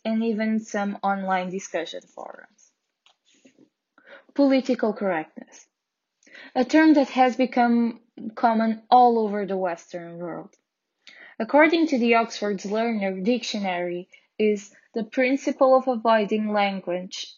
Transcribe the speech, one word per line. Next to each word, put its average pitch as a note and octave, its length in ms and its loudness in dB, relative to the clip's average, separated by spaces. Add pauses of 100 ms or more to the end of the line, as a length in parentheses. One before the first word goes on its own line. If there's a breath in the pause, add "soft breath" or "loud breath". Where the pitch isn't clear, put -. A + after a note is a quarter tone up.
and A3 200 -2
even A3 340 0
some G3+ 460 -4
online F#3+ 460 -2
discussion F3+ 500 -8
forums. - 720 -20 (1600 loud breath)
Political B3+ 600 2
correctness, - 720 -6 (880 loud breath)
a B3+ 100 2
term D#4 300 6
that C#4 160 4
has B3+ 260 2
become A#3+ 640 0 (340)
common A3+ 560 0
all B3 280 6
over G#3 280 -2
the F#3+ 100 -4
Western E3+ 640 -8
world. E3 360 -12 (840 loud breath)
According D#4 500 2
to C4 100 0
the A#3 160 2
Oxford G#3 500 -2
Learner G3+ 560 -4
Dictionary, F#3 880 -4 (300 soft breath)
is G#3+ 360 -2 (200 soft breath)
the A3+ 100 -4
principle C4 720 2
of C4 120 0
avoiding A3 640 0
language F#3+ 840 -4